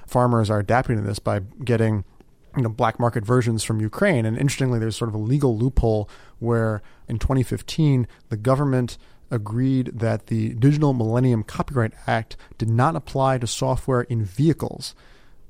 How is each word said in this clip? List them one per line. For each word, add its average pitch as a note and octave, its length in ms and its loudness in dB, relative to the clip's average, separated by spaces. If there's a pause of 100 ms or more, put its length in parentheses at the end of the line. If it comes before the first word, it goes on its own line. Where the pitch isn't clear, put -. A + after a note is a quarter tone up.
farmers A#2+ 440 2
are G#2+ 100 2
adapting A2+ 380 0
to G#2 40 -2
this G2+ 180 -4
by G#2 200 -2 (240)
getting, A2 400 2 (540)
you C3 60 2
know, A2+ 40 0
black A2 320 -2
market A#2 240 0
versions A#2 400 2
from A2 160 -2
Ukraine. A#2 460 0
And A2+ 120 -2
interestingly, B2+ 420 0
there's A2 180 -2
sort A#2 100 -4
of G#2+ 80 -6
a - 20 -4
legal A#2+ 400 0
loophole A2 520 0 (300)
where A2+ 420 0 (260)
in A#2 120 -4
twenty C3 240 2
fifteen, C#3 640 0 (220)
the A#2 80 -6
government B2+ 600 0 (340)
agreed B2 680 -2
that A2 260 -2
the A#2 300 -2
Digital C#3+ 360 4
Millennium A#2 520 2
Copyright B2+ 500 -2 (140)
Act A#2 280 -2 (220)
did A2+ 100 -2
not B2+ 280 2
apply C3+ 420 0
to A#2+ 80 -6
software C3 560 0
in A2+ 240 -2
vehicles. C3 720 -2 (540)